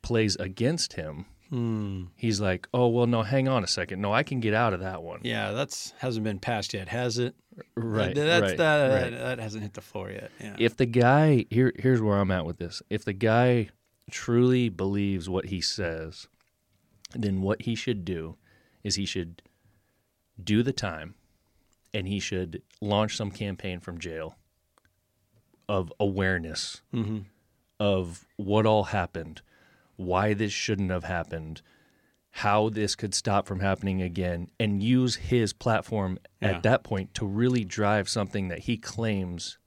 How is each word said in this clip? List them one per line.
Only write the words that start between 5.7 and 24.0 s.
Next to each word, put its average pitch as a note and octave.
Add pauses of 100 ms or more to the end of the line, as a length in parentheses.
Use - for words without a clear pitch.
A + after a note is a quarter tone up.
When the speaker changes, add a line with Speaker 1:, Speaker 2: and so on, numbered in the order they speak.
Speaker 2:
hasn't A#2+
been G#2
passed G#2+
yet, F#2+
has A#2+
it? B2 (400)
Speaker 1:
Right, A2
Speaker 2:
That's, D#3
Speaker 1:
right, F#3+
Speaker 2:
that, D3
Speaker 1:
right. B2
Speaker 2:
that B2
hasn't G#2+
hit G2+
the -
floor G2
yet. G#2+ (100)
Yeah. G#2
Speaker 1:
If A2+
the C3
guy, B2+
here, B2
here's B2+
where G#2
I'm G2
at F2+
with E2+
this. -
If G#2+
the G#2
guy A2+ (440)
truly B2
believes G2
what F#2
he F#2+
says, D#2+ (840)
then G2
what G2
he A#2
should A2
do E2 (480)
is G2
he G2
should E2+ (1000)
do G#2+
the C3+
time, E2 (800)
and F#2+
he G2
should F2+ (180)
launch G#2
some G2+
campaign F#2
from F2
jail D#2+ (1300)